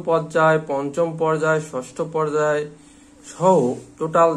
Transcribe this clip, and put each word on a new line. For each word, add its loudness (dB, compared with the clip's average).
পর্যায়, 2
পঞ্চম -2
পর্যায়, 0
ষষ্ঠ -10
পর্যায় 0
সহ 4
টোটাল 2